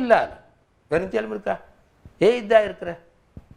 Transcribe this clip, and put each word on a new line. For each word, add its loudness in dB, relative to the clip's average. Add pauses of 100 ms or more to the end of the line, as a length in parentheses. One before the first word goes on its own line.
இல்லாது. 2 (560)
வெறும் -4
இருக்கா, -6 (720)
ஏன் 4
இதா 4
இருக்கிற -8 (680)